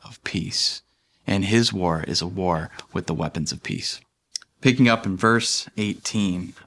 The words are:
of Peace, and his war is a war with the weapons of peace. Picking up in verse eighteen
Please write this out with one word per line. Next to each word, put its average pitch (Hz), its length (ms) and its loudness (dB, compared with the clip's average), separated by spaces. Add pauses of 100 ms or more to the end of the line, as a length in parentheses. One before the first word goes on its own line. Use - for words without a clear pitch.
of - 220 -20
Peace, - 560 -4 (440)
and 98 200 0
his 113 260 4
war 85 340 0
is - 160 -2
a 85 60 -4
war 87 420 0 (220)
with - 160 -4
the 85 60 -2
weapons 78 400 -4
of - 100 -12
peace. - 380 -6 (580)
Picking 127 300 6
up 113 160 2
in 95 100 -2
verse 113 600 2
eighteen 98 760 -2 (140)